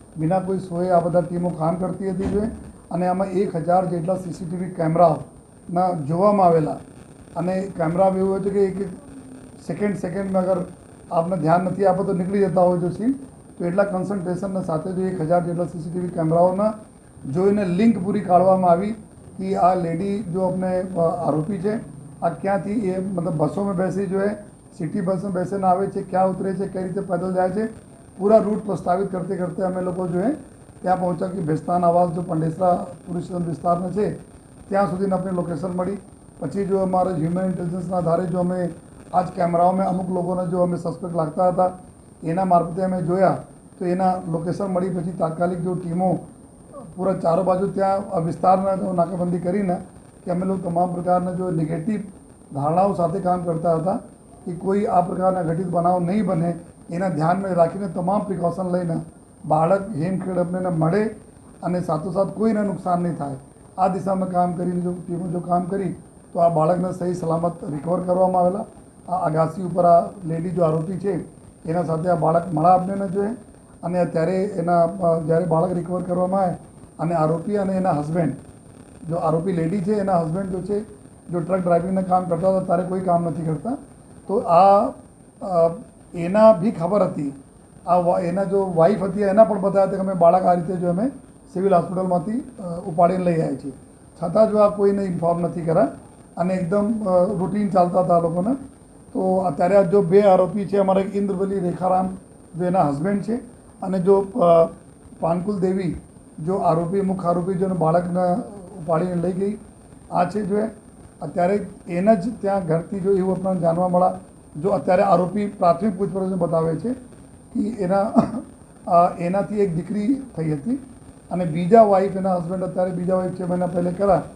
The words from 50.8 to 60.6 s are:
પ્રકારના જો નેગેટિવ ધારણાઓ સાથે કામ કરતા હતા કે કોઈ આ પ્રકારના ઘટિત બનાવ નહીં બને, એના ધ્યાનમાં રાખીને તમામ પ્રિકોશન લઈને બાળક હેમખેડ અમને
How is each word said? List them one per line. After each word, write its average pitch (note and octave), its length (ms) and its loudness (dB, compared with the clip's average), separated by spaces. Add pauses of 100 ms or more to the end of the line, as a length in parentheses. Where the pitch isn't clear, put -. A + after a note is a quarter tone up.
પ્રકારના F3+ 380 0
જો F3+ 200 -4
નેગેટિવ D#3+ 480 -2 (540)
ધારણાઓ E3 400 2
સાથે E3+ 260 -2
કામ F3+ 240 0
કરતા E3 320 0
હતા F3+ 240 -2 (460)
કે F3+ 80 -8
કોઈ G3 320 0
આ F3+ 160 2
પ્રકારના F3+ 400 0
ઘટિત E3 260 -2
બનાવ F3 320 2
નહીં F#3 260 0
બને, E3+ 340 0 (300)
એના F3+ 200 -4
ધ્યાનમાં F3 420 0
રાખીને E3+ 360 2
તમામ F#3 360 -2
પ્રિકોશન F3 480 -2
લઈને E3+ 280 -2 (460)
બાળક E3 360 2 (140)
હેમખેડ F#3 420 -4
અમને F3+ 320 -2